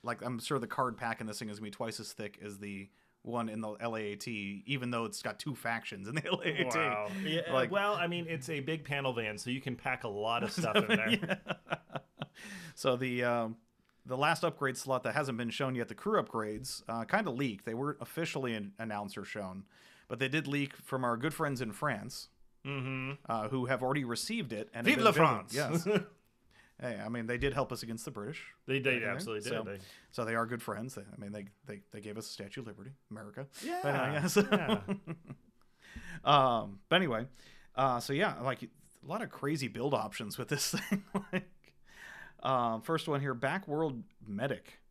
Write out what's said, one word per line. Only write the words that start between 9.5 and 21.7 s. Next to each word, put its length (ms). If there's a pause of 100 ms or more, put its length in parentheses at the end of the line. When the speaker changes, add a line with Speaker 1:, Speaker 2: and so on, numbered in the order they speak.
Speaker 2:
can 160
pack 260
a 60
lot 340
of 80
Speaker 1:
<laughs> 0
Speaker 2:
stuff 240
in 200
there. 140
Speaker 1:
Yeah. 880 (800)
So 220
the, 260
um, 320 (520)
the 100
last 260
upgrade 340
slot 260
that 120
hasn't 240
been 100
shown 240
yet, 140
the 80
crew 260
upgrades, 680
uh, 180
kinda 260
leaked. 340
They 80
weren't 280
officially 520
an-, 240
announced 400
or 80
shown, 380 (440)
but 120
they 80
did 200
leak 280
from 280
our 140
good 160
friends 280
in 100